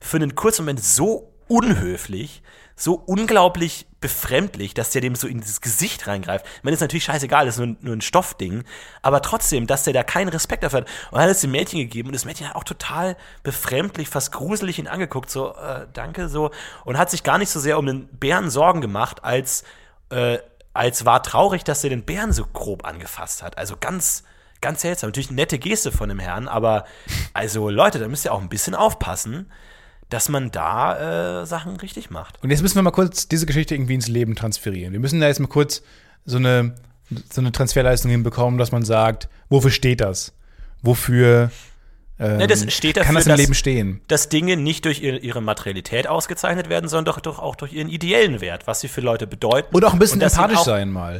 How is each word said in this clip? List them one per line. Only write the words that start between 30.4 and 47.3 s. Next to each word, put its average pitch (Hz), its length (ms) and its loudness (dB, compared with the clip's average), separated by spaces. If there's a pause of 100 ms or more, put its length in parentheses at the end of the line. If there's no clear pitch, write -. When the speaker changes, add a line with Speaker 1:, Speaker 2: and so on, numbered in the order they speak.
Speaker 1:
da, 165 920 -2
äh, 170 40 -10
Sachen 170 300 -8
richtig 190 340 -14
macht. - 320 -14
Speaker 2:
Und 131 80 0
jetzt 147 120 2
müssen 190 140 2
wir 196 60 6
mal 180 80 4
kurz 180 360 2
diese 160 200 -2
Geschichte 151 280 0
irgendwie 131 200 -2
ins 123 140 -2
Leben 117 280 0
transferieren. 95 560 -6
Wir 101 80 -4
müssen 135 200 0
da 151 80 6
jetzt 143 120 2
mal 135 80 0
kurz 147 340 0 (440)
so 123 100 -2
eine, 123 380 4 (580)
so - 80 -2
eine 127 120 0
Transferleistung 127 580 2
hinbekommen, 120 480 2
dass 120 120 2
man 117 140 0
sagt, 110 440 2 (200)
wofür 135 220 6
steht 123 320 2
das? 95 300 -4 (500)
Wofür, 120 680 6 (720)
ähm, 107 160 2
Speaker 1:
Ne, 185 100 4
das 107 260 4
steht 156 220 2
Speaker 2:
kann 185 120 4
Speaker 1:
dafür, 147 100 6
Speaker 2:
das - 100 6
im 156 40 10
Speaker 1:
dass, 147 100 8
Speaker 2:
Leben 135 140 6
stehen? 110 520 0
Speaker 1:
dass 151 220 2
Dinge 170 280 2
nicht 156 280 0
durch 147 180 0
ihre, 139 160 -2
ihre 123 220 -6
Materialität 107 640 -2
ausgezeichnet 170 600 -2
werden, 170 200 -2
sondern 160 240 0
doch, 160 80 -10
doch 156 200 -8